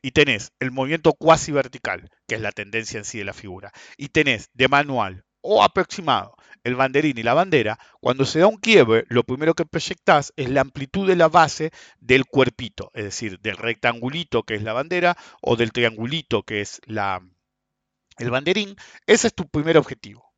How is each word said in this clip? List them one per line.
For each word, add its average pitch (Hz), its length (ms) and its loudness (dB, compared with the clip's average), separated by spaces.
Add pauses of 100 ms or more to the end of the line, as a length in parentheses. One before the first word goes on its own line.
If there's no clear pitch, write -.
y 131 100 -8
tenés 139 480 0
el 131 100 -4
movimiento 143 440 0
cuasi 160 380 2
vertical, 127 580 -4 (180)
que 113 80 -6
es 110 60 -8
la 104 100 -6
tendencia 110 480 -8
en 101 60 -14
sí - 120 -12
de 101 80 -8
la 98 80 -10
figura, 95 400 -16 (240)
y 139 120 -12
tenés 135 440 0
de 127 140 2
manual 127 580 -2 (160)
o 208 220 2
aproximado 147 720 -2 (280)
el 123 120 -4
banderín 135 440 0
y 110 40 -8
la 120 120 2
bandera, 147 420 0 (220)
cuando 131 260 0
se 156 140 -2
da 180 80 8
un 220 100 2
quiebre, 127 520 6
lo 117 140 2
primero 151 300 0
que 165 120 -2
proyectás - 680 0
es 127 140 -6
la 135 120 2
amplitud 139 460 -4
de 180 80 4
la 170 120 4
base 160 440 2 (280)
del 127 260 2
cuerpito, 123 680 -2
es 113 80 -10
decir, 98 360 -10
del 98 180 -6
rectangulito 120 840 -4
que 110 140 -8
es 104 80 -6
la 110 100 -6
bandera 175 420 0 (260)
o - 140 0
del 113 160 0
triangulito 117 720 -2
que 104 200 -6
es - 240 -12
la, 98 360 -6 (960)
el 120 140 -6
banderín. 190 440 -2 (300)
Ese 214 220 -4
es - 80 -6
tu 165 120 -10
primer 156 300 0
objetivo 113 600 -6